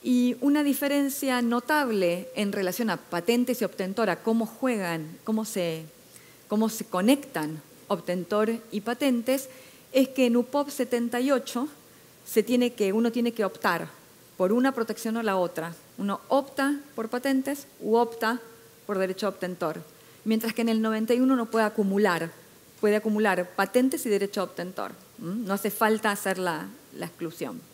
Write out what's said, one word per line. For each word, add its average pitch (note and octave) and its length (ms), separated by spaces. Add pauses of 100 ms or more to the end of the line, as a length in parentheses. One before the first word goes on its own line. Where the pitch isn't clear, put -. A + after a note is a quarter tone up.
Y B3 380
una C#4+ 200
diferencia C#4 800
notable A#3 920
en G3+ 160
relación G3 380
a E3+ 80
patentes A#3+ 640
y G#3 40
obtentor, F#3+ 460
a E3 120
cómo A3+ 240
juegan, F3+ 760
cómo A3 200
se, E3 420 (600)
cómo G#3+ 220
se A3 160
conectan F3+ 800 (260)
obtentor F#3+ 600 (200)
y G#3 100
patentes, B3 680 (440)
es C4 160
que C4 180
en A#3 100
upov C#4 340
setenta A#3+ 500
y C#4 120
ocho B3 360 (560)
se G#3+ 200
tiene A#3+ 300
que, G3 180
uno A3+ 180
tiene A#3 220
que A3 120
optar E3+ 440 (480)
por F#3 160
una B3+ 200
protección A3+ 440
o A#3 60
la G3+ 140
otra. E3+ 380 (220)
Uno G3 320
opta C#4 500 (160)
por A3+ 140
patentes C4+ 580 (140)
u G#3+ 160
opta A#3 440 (460)
por G3+ 120
derecho F#3 280
de G3 80
obtentor. F3 460 (440)
Mientras A3 280
que A#3 100
en A#3 60
el A3 140
noventa A3 320
y B3 60
uno C4 140
uno A#3 120
puede A3 180
acumular, G3 680 (500)
puede G#3 160
acumular G#3 580
patentes B3+ 500
y A#3 60
derecho G3 300
de F3+ 100
obtentor. F3+ 420 (260)
¿Mm? G3 280
No F#3+ 80
hace G3+ 160
falta G#3+ 400
hacer F#3+ 280
la, F3+ 280 (320)
la E3+ 80
exclusión. D#3+ 560 (120)